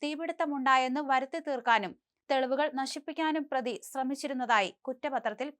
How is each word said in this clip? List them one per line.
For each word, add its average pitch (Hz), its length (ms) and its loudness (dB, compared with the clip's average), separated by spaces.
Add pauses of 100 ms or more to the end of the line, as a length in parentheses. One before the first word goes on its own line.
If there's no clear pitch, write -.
തീപിടുത്തമുണ്ടായെന്ന് 285 960 0 (120)
വരുത്തി 269 340 0
തീർക്കാനും 233 480 2 (360)
തെളിവുകൾ 269 440 2
നശിപ്പിക്കാനും 302 760 -2
പ്രതി 247 380 -2
ശ്രമിച്ചിരുന്നതായി 254 840 2 (160)
കുറ്റപത്രത്തിൽ 262 720 -4